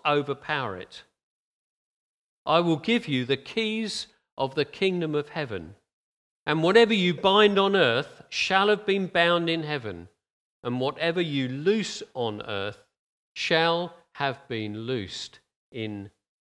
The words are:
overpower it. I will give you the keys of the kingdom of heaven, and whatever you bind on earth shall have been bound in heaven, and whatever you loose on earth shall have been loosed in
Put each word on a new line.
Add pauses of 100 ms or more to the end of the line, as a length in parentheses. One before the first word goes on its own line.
overpower
it. (1400)
I
will
give
you
the
keys (300)
of
the
kingdom
of
heaven, (680)
and
whatever
you
bind
on
earth
shall
have
been
bound
in
heaven, (560)
and
whatever
you
loose (120)
on
earth (520)
shall (200)
have
been
loosed (320)
in (300)